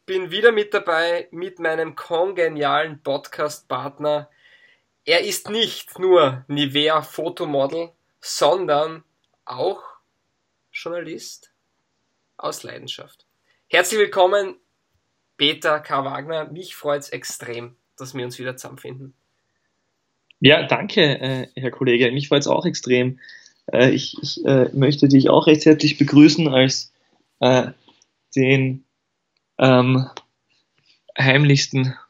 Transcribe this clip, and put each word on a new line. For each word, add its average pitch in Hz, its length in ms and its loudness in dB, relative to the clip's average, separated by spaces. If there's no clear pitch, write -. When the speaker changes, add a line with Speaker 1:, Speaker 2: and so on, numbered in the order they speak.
Speaker 1:
bin 185 240 -6
wieder 214 220 4
mit 208 220 -2
dabei 170 580 -2
mit 185 280 -12
meinem 160 360 -4
kongenialen 160 1040 -2
Podcast-Partner. 143 1300 -6
Er 165 220 2
ist 202 240 -8
nicht - 500 -6
nur 165 480 4
Nivea-Fotomodel, 151 1400 -4
sondern 160 840 0
auch 143 360 -6
Journalist 170 800 -12
aus - 260 -10
Leidenschaft. - 600 -18
Herzlich 180 320 0
willkommen, 190 560 2
Peter 151 420 0
K. 139 240 -6
Wagner. 143 420 -8
Mich 170 300 -18
freut's 143 340 -6
extrem, 123 640 -12
dass 127 160 -16
wir 123 120 -8
uns 123 120 -12
wieder 127 200 -10
zusammenfinden. 131 560 -18
Speaker 2:
Ja, 151 220 4
danke, 175 380 -4
äh, 131 540 -2
Herr 131 160 -8
Kollege. 123 400 0
Mich 143 160 -6
freut's 143 200 0
auch 139 180 -2
extrem. 127 540 -2
Äh, 127 200 4
ich, - 300 -4
ich, - 240 -10
äh, 131 280 2
möchte 143 340 2
dich 135 220 6
auch - 180 4
recht 156 180 4
herzlich 151 320 4
begrüßen 151 520 6
als, 131 420 0
äh, 123 300 2
den, 131 480 2
ähm, 131 520 4
heimlichsten 135 800 2